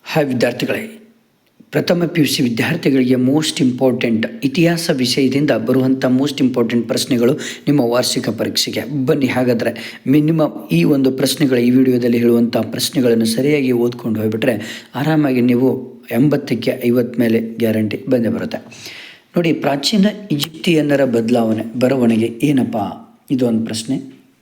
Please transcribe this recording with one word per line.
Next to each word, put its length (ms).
ಹಾಯ್ 120
ವಿದ್ಯಾರ್ಥಿಗಳೇ, 840
ಪ್ರಥಮ 340
ಪಿ 160
ಯು 60
ಸಿ 160
ವಿದ್ಯಾರ್ಥಿಗಳಿಗೆ 720
ಮೋಸ್ಟ್ 460
ಇಂಪಾರ್ಟೆಂಟ್ 640
ಇತಿಹಾಸ 500
ವಿಷಯದಿಂದ 580
ಬರುವಂಥ 540
ಮೋಸ್ಟ್ 360
ಇಂಪಾರ್ಟೆಂಟ್ 460
ಪ್ರಶ್ನೆಗಳು 460
ನಿಮ್ಮ 480
ವಾರ್ಷಿಕ 480
ಪರೀಕ್ಷೆಗೆ. 760
ಬನ್ನಿ 200
ಹಾಗಾದ್ರೆ 840
ಮಿನಿಮಮ್ 640
ಈ 120
ಒಂದು 280
ಪ್ರಶ್ನೆಗಳ, 460
ಈ 120
ವಿಡಿಯೋದಲ್ಲಿ 480
ಹೇಳುವಂಥ 400
ಪ್ರಶ್ನೆಗಳನ್ನು 680
ಸರಿಯಾಗಿ 460
ಓದ್ಕೊಂಡು 480
ಹೋಗ್ಬಿಟ್ರೆ 680
ಆರಾಮಾಗಿ 460
ನೀವು 520
ಎಂಬತ್ತಕ್ಕೆ 760
ಐವತ್ತು 340
ಮೇಲೆ 200
ಗ್ಯಾರಂಟಿ 580
ಬಂದೇ 200
ಬರುತ್ತೆ. 280
ನೋಡಿ, 160
ಪ್ರಾಚೀನ 520
ಈಜಿಪ್ತಿಯನ್ನರ 760
ಬದಲಾವಣೆ, 720
ಬರವಣಿಗೆ 640
ಏನಪ್ಪ? 340
ಇದೊಂದು 340
ಪ್ರಶ್ನೆ. 360